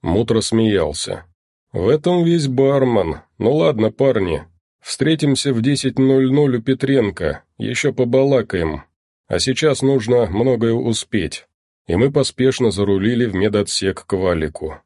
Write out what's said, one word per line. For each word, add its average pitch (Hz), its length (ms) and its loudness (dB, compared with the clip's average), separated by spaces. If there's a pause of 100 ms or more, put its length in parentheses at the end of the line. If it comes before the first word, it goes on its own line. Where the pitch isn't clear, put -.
Мут 104 300 0
рассмеялся. 104 920 -2 (460)
«В 92 160 -2
этом 170 360 2
весь 165 240 2
бармен. 127 760 2 (180)
Ну 113 140 2
ладно, 147 360 2
парни, 107 540 0 (380)
встретимся 143 720 0
в 113 80 0
десять 131 360 -2
ноль 131 340 4
ноль 139 260 2
у 117 40 -4
Петренко, 117 840 -2 (140)
ещё 120 340 -4
побалакаем. 120 920 0 (440)
А 87 120 -2
сейчас 135 420 0
нужно 123 460 2
многое 113 460 0
успеть». 110 760 -4 (400)
И 82 80 -2
мы 127 160 2
поспешно 131 600 0
зарулили 101 540 0
в 98 100 -6
медотсек 98 680 -2
к - 80 -4
Валику. 80 720 -2